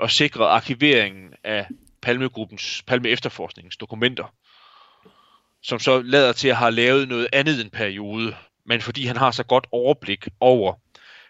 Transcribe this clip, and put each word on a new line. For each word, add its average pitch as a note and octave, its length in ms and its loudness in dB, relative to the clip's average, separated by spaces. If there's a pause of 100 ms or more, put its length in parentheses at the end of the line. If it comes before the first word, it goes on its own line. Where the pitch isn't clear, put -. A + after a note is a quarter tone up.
at A2+ 80 0
sikre A#2 380 2
arkiveringen A2 840 0 (100)
af G#2 240 -4 (340)
Palmegruppens, A#2+ 840 -6
Palme B2 220 0
Efterforskningens F2+ 680 -6
dokumenter, A#2 560 -4 (1300)
som A#2+ 160 -6
så C3 220 4
lader B2+ 320 4
til A#2 140 -2
at B2+ 80 4
have A#2 160 2
lavet B2+ 360 2
noget A#2+ 260 -4
andet C#3 280 0
en G#2+ 80 -10
periode, G#2 640 -6 (300)
men A#2 160 -2
fordi B2 240 -8
han A#2+ 120 -6
har B2+ 140 2
så B2 120 -4
godt C3 280 0
overblik B2 560 -2 (120)
over A#2+ 340 4 (560)